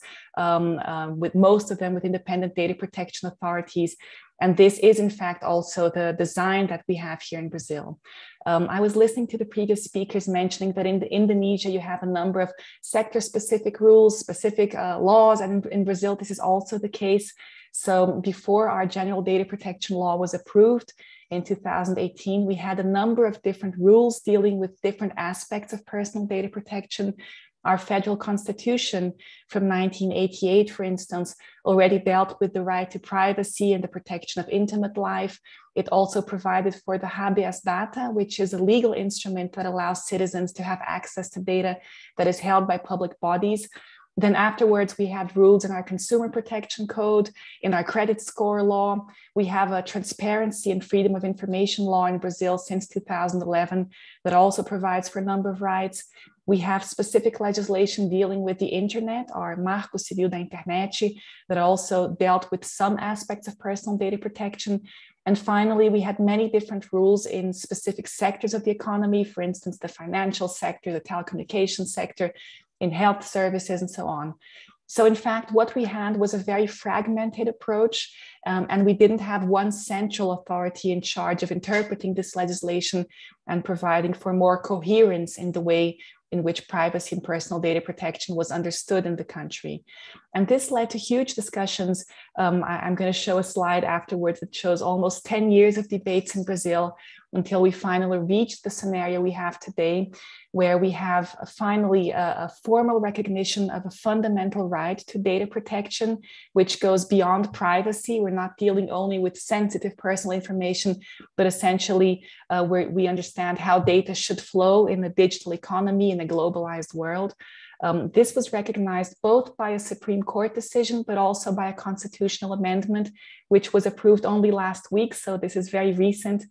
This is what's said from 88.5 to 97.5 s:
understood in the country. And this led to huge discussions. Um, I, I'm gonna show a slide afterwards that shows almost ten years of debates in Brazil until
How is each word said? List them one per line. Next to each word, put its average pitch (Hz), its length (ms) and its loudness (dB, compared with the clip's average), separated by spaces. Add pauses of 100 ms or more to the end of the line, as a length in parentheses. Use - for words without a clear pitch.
understood 175 540 -2
in 170 100 -4
the 165 80 -10
country. 151 580 -12 (520)
And 190 120 2
this 262 240 2
led 233 200 0
to 240 80 -8
huge 247 360 -2
discussions. 196 720 -4 (340)
Um, 180 240 2
I, 170 160 -4
I'm 180 160 -2
gonna 185 180 0
show 185 260 0
a 190 40 0
slide 175 400 0
afterwards 170 560 -2
that - 160 -14
shows 175 280 0
almost 185 420 -2
ten 214 260 0
years 202 280 8
of 208 100 -6
debates 190 480 -2
in 190 80 -2
Brazil 175 520 -2 (380)
until 185 260 0